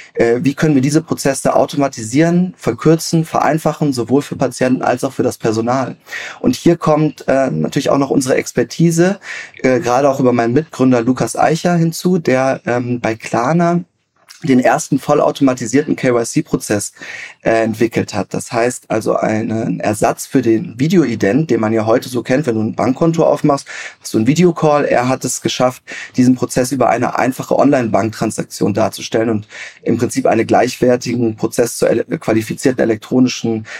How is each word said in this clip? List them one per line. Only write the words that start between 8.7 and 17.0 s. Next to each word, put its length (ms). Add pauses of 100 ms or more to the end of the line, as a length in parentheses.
äh, 180
gerade 300
auch 100
über 140
meinen 180
Mitgründer 480
Lukas 360
Eicher 380
hinzu, 440
der, 480
ähm, 340
bei 140
Klarna 680 (600)
den 160
ersten 400
vollautomatisierten 1000
K-Y-C-Prozess, 960 (500)